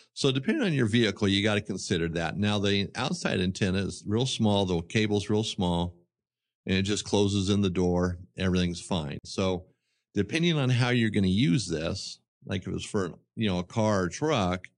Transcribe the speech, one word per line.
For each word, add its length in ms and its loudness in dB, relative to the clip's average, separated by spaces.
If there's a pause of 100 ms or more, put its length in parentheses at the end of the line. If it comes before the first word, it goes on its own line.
(120)
So 180 0
depending 320 0
on 100 2
your 140 2
vehicle, 400 2
you 160 2
gotta 180 2
consider 500 -2
that. 280 -4
Now, 200 2
the 360 0
outside 460 -2
antenna 380 0
is 280 -4
real 200 0
small, 400 2
the 160 0
cable's 480 0
real 140 2
small, 520 -2 (680)
and 100 2
it 60 2
just 220 -2
closes 440 2
in 140 2
the 80 2
door. 480 0 (180)
Everything's 440 0
fine. 440 -4
So 400 -2 (500)
depending 440 0
on 120 2
how 200 2
you're 200 2
gonna 160 2
use 400 2
this, 540 -6 (240)
like 180 -6
if 60 -10
it 60 -6
was 100 -6
for, 300 -4 (200)
you 140 -2
know, 100 0
a 60 -2
car 380 0
or 60 0
truck 680 -2